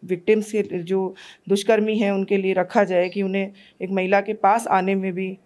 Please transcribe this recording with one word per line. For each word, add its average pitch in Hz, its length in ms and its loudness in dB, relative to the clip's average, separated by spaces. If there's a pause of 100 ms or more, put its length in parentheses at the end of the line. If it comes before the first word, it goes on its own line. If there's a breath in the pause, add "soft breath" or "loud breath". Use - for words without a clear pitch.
विक्टिम्स 208 460 0
के, 214 120 0
जो 185 520 -4 (340 loud breath)
दुष्कर्मी 214 480 2
हैं, 202 140 0
उनके 196 260 0
लिए 190 160 0
रखा 185 300 2
जाए 185 260 0
कि 196 120 -4
उन्हें 196 300 -2 (300 loud breath)
एक 185 80 -6
महिला 190 320 2
के 202 120 -4
पास 214 340 2
आने 190 280 2
में 190 180 -4
भी 190 320 -6